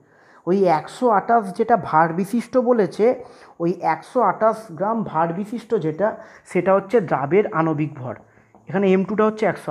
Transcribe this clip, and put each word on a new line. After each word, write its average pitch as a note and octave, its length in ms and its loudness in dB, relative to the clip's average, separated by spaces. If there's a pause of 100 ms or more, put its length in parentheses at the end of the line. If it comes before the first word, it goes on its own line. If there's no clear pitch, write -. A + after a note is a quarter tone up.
(500)
ওই F#3 80 2 (220)
একশো - 260 -6 (140)
আঠাশ A#3 240 2 (140)
যেটা A3+ 180 2 (140)
ভার E3 180 4 (120)
বিশিষ্ট A3+ 340 -4 (160)
বলেছে, G#3+ 360 2 (580)
ওই E3+ 80 0 (220)
একশো D#3 260 -6 (120)
আঠাশ A3 260 0 (200)
গ্রাম G#3 200 -2 (120)
ভার D#3+ 180 0 (120)
বিশিষ্ট G#3+ 320 -10 (140)
যেটা, D#3+ 220 -2 (440)
সেটা F#3 260 2
হচ্ছে G3 200 0 (120)
দ্রাবের D#3 360 2 (140)
আণবিক D#3 320 0 (100)
ভর। A#2+ 140 -8 (520)
এখানে G3 260 0
এম F#3+ 140 4
টুটা G#3+ 220 0
হচ্ছে G#3+ 220 -4
একশো - 200 -8